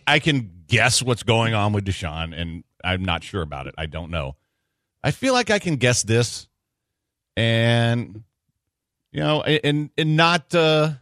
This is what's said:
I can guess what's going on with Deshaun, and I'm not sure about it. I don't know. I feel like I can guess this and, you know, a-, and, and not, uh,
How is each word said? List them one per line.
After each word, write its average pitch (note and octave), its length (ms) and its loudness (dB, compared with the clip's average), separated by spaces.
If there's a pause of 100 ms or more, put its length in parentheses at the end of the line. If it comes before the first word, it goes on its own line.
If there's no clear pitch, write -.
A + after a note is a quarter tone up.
I D3 100 4
can A#2 500 -2
guess A#2 340 2
what's B2 200 -2
going A2+ 320 2
on G#2 200 0
with G2+ 120 -2
Deshaun, E2 540 -6
and E2+ 240 -8 (200)
I'm F#2 220 -2
not E2+ 180 -2
sure F#2+ 200 -6
about C#2+ 240 -10
it. - 100 -16
I D#2+ 80 -6
don't D#2+ 240 -12
know. D2 260 -6 (680)
I C#3+ 80 0
feel C4 220 -2
like A#3+ 180 0
I G#3 80 2
can E3+ 160 -2
guess B2 260 2
this A2+ 460 -2 (880)
and, A#2 840 0 (880)
you C3+ 80 -8
know, D3+ 260 0
a-, D3+ 180 2
and, D3 340 0
and D#3 200 2
not, E3 380 2
uh, D#3 360 4 (100)